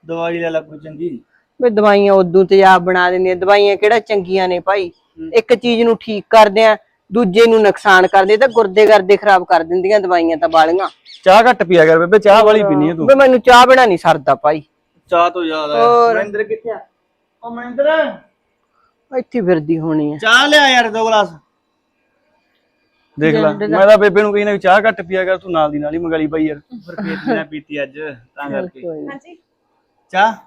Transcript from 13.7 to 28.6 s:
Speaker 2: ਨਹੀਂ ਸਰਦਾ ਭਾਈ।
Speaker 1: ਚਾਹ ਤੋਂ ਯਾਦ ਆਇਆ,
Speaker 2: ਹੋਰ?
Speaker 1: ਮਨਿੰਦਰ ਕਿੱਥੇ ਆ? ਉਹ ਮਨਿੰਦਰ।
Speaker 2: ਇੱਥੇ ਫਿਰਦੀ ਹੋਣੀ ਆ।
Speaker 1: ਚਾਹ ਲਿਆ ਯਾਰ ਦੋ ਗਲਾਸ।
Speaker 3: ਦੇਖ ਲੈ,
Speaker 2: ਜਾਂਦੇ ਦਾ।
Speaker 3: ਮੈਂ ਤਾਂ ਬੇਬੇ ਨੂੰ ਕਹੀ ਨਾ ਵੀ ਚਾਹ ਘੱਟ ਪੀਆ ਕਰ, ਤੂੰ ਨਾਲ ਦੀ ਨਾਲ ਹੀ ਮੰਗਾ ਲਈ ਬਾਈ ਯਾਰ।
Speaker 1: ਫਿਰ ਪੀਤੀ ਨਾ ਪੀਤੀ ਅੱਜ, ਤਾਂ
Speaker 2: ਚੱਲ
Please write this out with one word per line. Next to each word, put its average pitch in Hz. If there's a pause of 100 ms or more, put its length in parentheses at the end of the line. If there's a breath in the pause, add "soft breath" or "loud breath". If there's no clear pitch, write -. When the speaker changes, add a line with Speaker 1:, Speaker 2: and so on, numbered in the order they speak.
Speaker 2:
ਨਹੀਂ 180
ਸਰਦਾ 151
ਭਾਈ। 151 (500)
Speaker 1:
ਚਾਹ 175
ਤੋਂ 175
ਯਾਦ 156
ਆਇਆ, 233
Speaker 2:
ਹੋਰ? 233
Speaker 1:
ਮਨਿੰਦਰ 208
ਕਿੱਥੇ 220
ਆ? 208 (640)
ਉਹ 233
ਮਨਿੰਦਰ। 247 (1000)
Speaker 2:
ਇੱਥੇ 254
ਫਿਰਦੀ 165
ਹੋਣੀ 156
ਆ। 151
Speaker 1:
ਚਾਹ 233
ਲਿਆ 294
ਯਾਰ 240
ਦੋ 220
ਗਲਾਸ। 214 (1900)
Speaker 3:
ਦੇਖ 151
ਲੈ, 151
Speaker 2:
ਜਾਂਦੇ 156
ਦਾ। 214
Speaker 3:
ਮੈਂ 196
ਤਾਂ 214
ਬੇਬੇ 202
ਨੂੰ 208
ਕਹੀ 208
ਨਾ 208
ਵੀ 202
ਚਾਹ 190
ਘੱਟ 220
ਪੀਆ 185
ਕਰ, 185
ਤੂੰ 185
ਨਾਲ 156
ਦੀ 147
ਨਾਲ 147
ਹੀ 165
ਮੰਗਾ 165
ਲਈ 156
ਬਾਈ 156
ਯਾਰ। 151
Speaker 1:
ਫਿਰ 180
ਪੀਤੀ 202
ਨਾ 160
ਪੀਤੀ 147
ਅੱਜ, 135
ਤਾਂ 143
Speaker 2:
ਚੱਲ 139